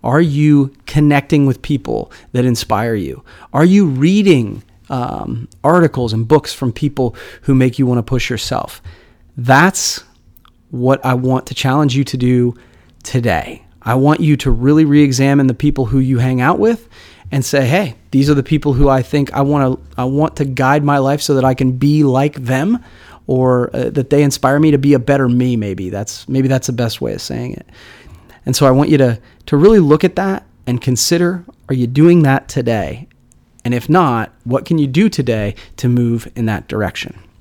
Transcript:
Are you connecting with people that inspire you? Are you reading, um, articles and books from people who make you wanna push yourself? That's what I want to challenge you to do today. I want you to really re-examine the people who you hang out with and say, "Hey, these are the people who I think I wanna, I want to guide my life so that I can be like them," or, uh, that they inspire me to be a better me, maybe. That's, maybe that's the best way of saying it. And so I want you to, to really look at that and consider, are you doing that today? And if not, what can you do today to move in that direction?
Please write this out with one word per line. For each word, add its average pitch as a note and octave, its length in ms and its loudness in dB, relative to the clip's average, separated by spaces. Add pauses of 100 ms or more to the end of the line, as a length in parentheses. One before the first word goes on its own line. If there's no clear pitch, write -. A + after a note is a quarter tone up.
Are B2+ 160 2
you D3 520 2 (140)
connecting D3 600 2
with B2+ 160 -2
people A#1+ 500 -6 (180)
that B2 140 -2
inspire A#2 500 -2
you? D#2 300 -8 (280)
Are D3 120 2
you F#3+ 220 4
reading, C#3+ 760 2 (260)
um, B2 600 -8 (160)
articles D3 480 2
and A2+ 160 -4
books D3+ 240 2
from B2+ 200 -4
people C3 440 -4 (240)
who C3+ 160 0
make B2+ 200 2
you C3+ 100 0
wanna B2 180 0
push B2+ 260 -4
yourself? - 500 -6 (560)
That's C3+ 680 2 (680)
what B2+ 340 -2
I B2+ 100 0
want B2+ 320 -2
to - 80 -12
challenge C3+ 420 0
you C#3 80 0
to C3 120 -8
do B2 380 0 (480)
today. A2+ 640 -4 (180)
I A2+ 140 -2
want C#3+ 240 2
you D3+ 160 2
to - 160 -2
really C#3 320 2
re-examine C#3 640 2
the A#2+ 60 0
people C3+ 320 -2
who A#2+ 120 -2
you C3 200 0
hang B2+ 220 0
out D3 200 0
with A3+ 280 0 (440)
and C3+ 120 -2
say, C#3 220 0
"Hey, D#3 300 -2 (160)
these C#3 180 2
are D3 40 4
the C3+ 100 0
people D3 300 -2
who C#3+ 140 4
I C3+ 140 2
think C#3+ 300 -4
I B2+ 80 -4
wanna, C#3 360 0 (220)
I B2 60 -4
want C#3 320 -2
to D3+ 80 -2
guide C#3 400 0
my C#3+ 140 2
life C#3 220 0
so D3+ 140 -2
that C3 100 0
I C3 100 2
can B2+ 180 0
be C#3+ 320 2
like C3+ 300 0 (100)
them," C#3+ 340 -2 (500)
or, B2+ 460 0
uh, B2+ 140 -2
that A#2+ 220 -4
they D3 140 4
inspire C#3 340 0
me D#3 140 4
to C#3 60 2
be C#3+ 160 2
a C3 40 2
better C3+ 300 0
me, B2 260 0
maybe. G2 360 -6
That's, - 380 -10
maybe C3+ 200 -2
that's C3 180 -2
the C3 60 -6
best A#2 280 -4
way - 140 -6
of - 60 -10
saying A#2+ 320 -10
it. - 140 -14 (760)
And C3 120 -2
so C#3+ 100 4
I C3 60 6
want C#3 180 2
you D3+ 80 4
to, A#2+ 220 2 (260)
to D3+ 100 -2
really G#3 220 6
look D3+ 240 4
at F3+ 140 0
that F#3+ 280 -4 (220)
and B2 160 -2
consider, F3 600 0 (240)
are C3+ 60 -2
you B2 120 -2
doing D#3 380 4
that C3+ 240 0
today? A#2 580 -4 (580)
And B2 100 -2
if A#2+ 140 -6
not, D3 440 0 (100)
what C3+ 220 -2
can E3 140 -2
you C#3+ 100 0
do E3+ 200 2
today A2 460 -2 (220)
to B2+ 120 -2
move A#2+ 460 0
in A#2 120 -4
that G#2+ 200 -4
direction? - 500 -8 (240)